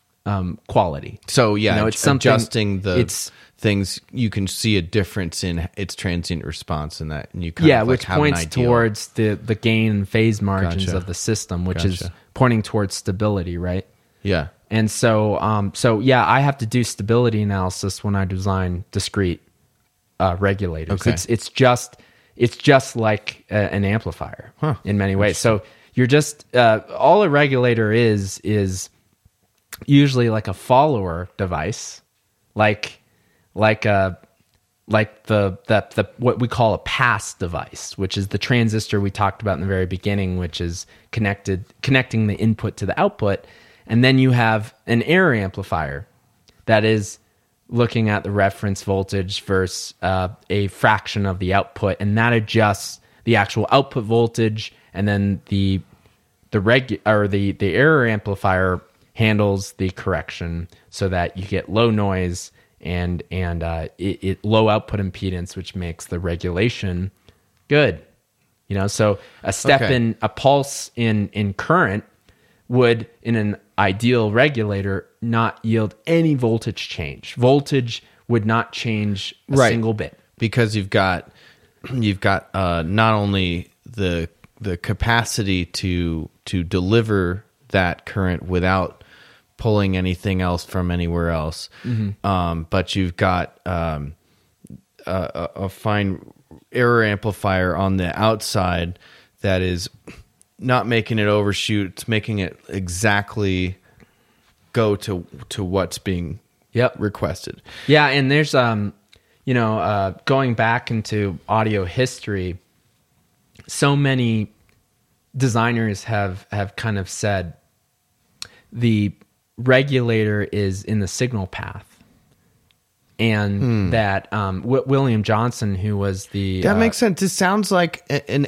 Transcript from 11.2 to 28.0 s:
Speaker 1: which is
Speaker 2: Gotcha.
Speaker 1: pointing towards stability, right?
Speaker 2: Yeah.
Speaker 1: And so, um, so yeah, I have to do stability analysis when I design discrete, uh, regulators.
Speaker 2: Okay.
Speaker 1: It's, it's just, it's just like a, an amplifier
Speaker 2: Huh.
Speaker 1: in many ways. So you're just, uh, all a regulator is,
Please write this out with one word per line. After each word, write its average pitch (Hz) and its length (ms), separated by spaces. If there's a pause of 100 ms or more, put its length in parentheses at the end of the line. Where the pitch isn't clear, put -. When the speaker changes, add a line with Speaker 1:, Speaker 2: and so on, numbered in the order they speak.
Speaker 1:
which 87 200
is 92 160
Speaker 2:
Gotcha. 87 120 (200)
Speaker 1:
pointing 117 300
towards 104 320
stability, 95 600
right? 90 280 (380)
Speaker 2:
Yeah. 87 240 (240)
Speaker 1:
And 110 180
so, 107 500
um, 104 360
so 110 240
yeah, 123 280
I 120 140
have 143 160
to 117 80
do 120 180
stability 110 600
analysis 98 600
when 101 120
I 95 100
design 92 640
discrete, 98 500 (800)
uh, 92 200
regulators. 95 600
Speaker 2:
Okay. 117 100
Speaker 1:
It's, 87 160
it's 113 220
just, - 480 (380)
it's 120 220
just - 380
like 110 560
a, 104 220
an 101 120
amplifier - 720
Speaker 2:
Huh. 151 260
Speaker 1:
in 101 140
many 98 180
ways. 98 220
So 110 240 (320)
you're 127 140
just, 147 380 (100)
uh, 113 260 (160)
all 170 260
a 175 60
regulator 123 640
is, 107 520